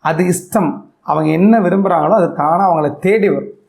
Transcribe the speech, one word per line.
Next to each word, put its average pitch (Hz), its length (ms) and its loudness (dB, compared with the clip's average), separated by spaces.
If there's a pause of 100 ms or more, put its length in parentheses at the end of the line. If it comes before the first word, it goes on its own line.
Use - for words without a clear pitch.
அது 160 220 -2
இஷ்டம், 180 440 -2 (360)
அவங்க 156 260 -2
என்ன 185 280 4
விரும்புறாங்களோ 185 580 0
அது 175 160 2
தானா 160 320 0
அவங்கள 156 340 0
தேடி 196 300 0
வரும். 139 280 -6 (120)